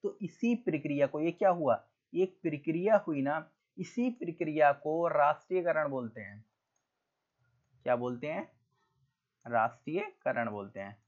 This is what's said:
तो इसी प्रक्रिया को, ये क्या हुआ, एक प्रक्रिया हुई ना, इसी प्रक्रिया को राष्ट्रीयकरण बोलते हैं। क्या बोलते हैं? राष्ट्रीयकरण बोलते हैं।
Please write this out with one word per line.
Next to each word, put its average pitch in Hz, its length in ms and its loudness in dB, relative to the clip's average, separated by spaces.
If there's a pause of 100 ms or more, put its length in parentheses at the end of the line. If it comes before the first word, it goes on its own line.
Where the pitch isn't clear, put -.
तो 208 180 -6
इसी 233 340 -2
प्रक्रिया 147 500 0
को, - 140 -4
ये 165 120 0
क्या 190 180 4
हुआ, 151 320 2 (300)
एक 185 300 0
प्रक्रिया 165 560 0
हुई 160 240 -2
ना, 143 140 0 (420)
इसी 240 360 -2
प्रक्रिया 156 600 2
को 160 340 -2
राष्ट्रीयकरण 156 800 2
बोलते 120 320 -6
हैं। 101 240 -16 (1400)
क्या 123 100 2
बोलते 123 300 -6
हैं? 160 160 -6 (1040)
राष्ट्रीयकरण 120 1040 -2
बोलते 101 300 -8
हैं। 101 160 -12 (120)